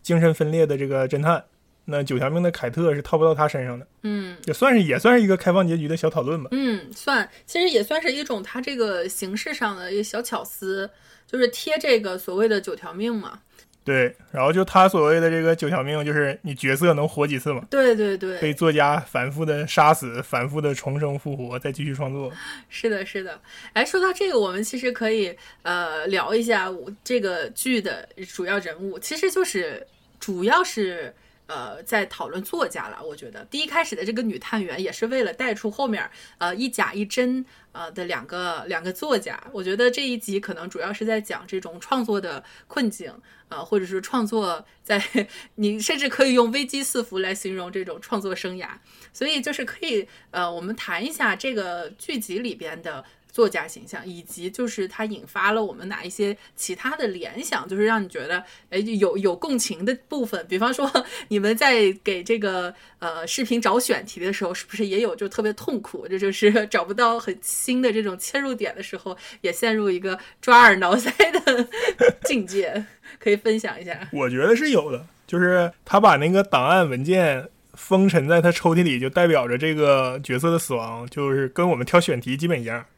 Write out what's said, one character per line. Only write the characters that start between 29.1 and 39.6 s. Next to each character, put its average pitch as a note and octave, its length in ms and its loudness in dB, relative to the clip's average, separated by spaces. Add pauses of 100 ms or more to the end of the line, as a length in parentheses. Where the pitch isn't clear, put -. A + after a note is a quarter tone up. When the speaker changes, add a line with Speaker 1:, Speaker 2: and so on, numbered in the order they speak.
Speaker 2:
实 F#4 120 2
就 F#4 140 2
是， D#3+ 420 -4 (320)
主 F#3 260 -4
要 E4 200 4
是， F3+ 500 -6 (320)
呃， C3+ 360 -12
在 G#3 240 -2
讨 E3+ 200 -10
论 F3 160 -8
作 D#4 240 -2
家 - 220 -8
了， - 160 -14
我 D3+ 100 -12
觉 B2+ 160 -16
得。 G#2+ 200 -18
第 C#4+ 100 -6
一 D#4 60 -4
开 D#4+ 180 0
始 C4+ 100 -6
的 E3 80 -6
这 A3 120 -4
个 B3 80 -2
女 G3 160 -4
探 G#3+ 260 -4
员 E3 180 -6
也 F3+ 80 -4
是 - 180 -4
为 C4 140 0
了 F#3+ 80 0
带 B3 220 -4
出 G#3 180 -4
后 C4+ 160 -4
面， G3 160 -2 (360)
呃， F3 180 -2
一 B3 140 -4
甲 - 240 -2
一 G3+ 100 -4
真， B3+ 400 -2 (280)
呃， E3 200 -12
的 F#3 140 -8
两 F3 200 -6
个， F3 400 -6
两 E3 160 -6
个 F3+ 80 -6
作 C4 280 -2
家。 D#3+ 200 -8 (140)
我 F#3+ 100 -10